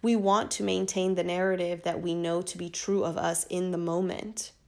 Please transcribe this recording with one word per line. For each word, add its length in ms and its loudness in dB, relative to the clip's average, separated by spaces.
We 120 4
want 380 4
to 100 -4
maintain 520 2
the 100 0
narrative 600 0
that 180 -2
we 120 0
know 280 0
to 160 -8
be 100 -6
true 360 0
of 120 -2
us 300 0
in 240 -2
the 80 -2
moment. 720 -2